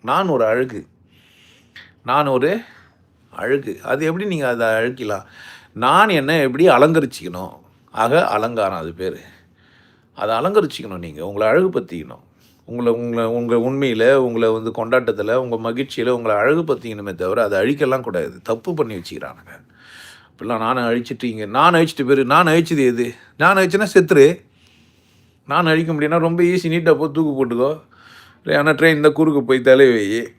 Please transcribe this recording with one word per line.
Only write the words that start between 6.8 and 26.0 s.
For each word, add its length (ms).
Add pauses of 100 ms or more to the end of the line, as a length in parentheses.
ஆக 280 (140)
அலங்காரம் 460
அது 180
பேரு. 200 (960)
அதை 200
அலங்கரிச்சிக்கணும் 680
நீங்க. 220
உங்களை 220
அழகுபடுத்திக்கணும். 760 (440)
உங்களை, 220 (100)
உங்களை, 240 (140)
உங்க 160 (120)
உண்மையில, 400 (200)
உங்களை 300
வந்து 220
கொண்டாட்டத்துல, 640
உங்க 240
மகிழ்ச்சியில 520
உங்களை 240
அழகுபடுத்திக்கணுமே 800
தவிர 260
அதை 160
அழிக்கலாம் 440
கூடாது. 260 (160)
தப்பு 300
பண்ணி 180
வச்சுக்கிறானுங்க. 560 (760)
இப்படிலாம் 360
நானும் 220
அழிச்சிட்டு 440
இங்க, 140 (120)
நான் 200
அழிச்சிட்டு 320
பேரு, 120 (120)
நான் 200
அழிச்சது 300 (100)
எது? 140 (360)
நான் 160
அழிச்சேன்னா 340
செத்துரு. 320 (1200)
நான் 260
அழிக்க 180
முடியும்னா 360